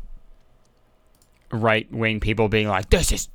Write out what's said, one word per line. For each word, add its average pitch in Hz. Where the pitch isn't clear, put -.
right-wing 110
people 107
being 107
like, 98
"This -
is, -